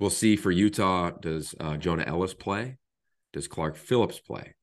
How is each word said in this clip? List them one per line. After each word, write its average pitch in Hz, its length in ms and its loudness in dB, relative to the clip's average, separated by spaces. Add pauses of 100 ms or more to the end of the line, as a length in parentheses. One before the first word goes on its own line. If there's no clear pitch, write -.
we'll 98 100 2
see 107 260 4
for 101 140 0
Utah, 92 600 2
does, 80 500 -6
uh, 76 160 -2
Jonah 82 280 0
Ellis 90 300 -2
play? 110 420 -6 (560)
Does 76 160 -8
Clark 78 280 -4
Phillips - 420 0
play? - 440 -12